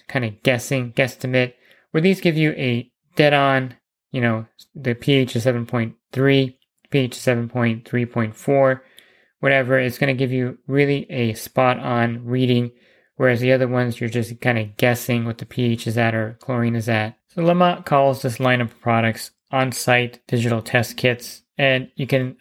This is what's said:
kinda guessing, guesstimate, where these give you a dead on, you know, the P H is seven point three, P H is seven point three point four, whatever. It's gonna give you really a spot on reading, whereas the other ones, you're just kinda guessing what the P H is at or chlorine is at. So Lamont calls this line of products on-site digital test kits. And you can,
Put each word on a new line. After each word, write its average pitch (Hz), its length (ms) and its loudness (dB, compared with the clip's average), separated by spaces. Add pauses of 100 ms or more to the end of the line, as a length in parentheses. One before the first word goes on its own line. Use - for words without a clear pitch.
kinda 123 220 -4 (140)
guessing, 123 500 -2
guesstimate, 127 600 -2 (380)
where 160 100 0
these 190 200 2
give 165 140 2
you 156 160 2
a 123 400 -4 (240)
dead 147 180 4
on, 135 420 2 (360)
you 135 80 -4
know, 113 260 0 (280)
the 135 200 -4
P 139 200 0
H 131 220 2
is 113 80 -2
seven 120 220 0
point 117 300 -4 (160)
three, 135 480 2 (300)
P 143 100 0
H 127 160 -2
is - 60 -14
seven 117 260 0
point 117 380 -2
three 120 200 -2
point 113 300 -4
four, 135 480 2 (560)
whatever. 135 400 2
It's 127 180 -2
gonna 139 160 0
give 127 180 -2
you 127 260 -4 (100)
really 143 420 0
a 117 240 -2
spot 127 460 0
on 120 460 -2
reading, 123 460 0 (440)
whereas 123 240 2
the 127 140 2
other 127 140 2
ones, 123 340 -2
you're 117 80 -2
just 117 320 -6
kinda 113 240 0 (120)
guessing 120 460 0
what 113 140 -6
the - 80 -14
P 120 260 -2
H 117 160 -4
is 113 100 -4
at 117 160 0
or 113 280 -4
chlorine 117 340 -2
is 113 140 -4
at. 110 280 -2 (120)
So 170 140 -6
Lamont 175 420 2
calls 139 360 2
this 120 180 -4
line 127 220 2
of 113 200 -6
products 113 500 0 (200)
on-site 123 760 0
digital 117 340 0
test - 360 -2
kits. - 460 -2 (140)
And 131 380 0
you 135 120 -6
can, 131 340 0